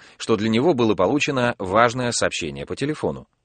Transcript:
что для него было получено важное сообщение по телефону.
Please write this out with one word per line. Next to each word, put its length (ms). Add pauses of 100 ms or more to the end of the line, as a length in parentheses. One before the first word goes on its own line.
(160)
что 200
для 120
него 240
было 220
получено 640
важное 540
сообщение 520
по 120
телефону. 520 (160)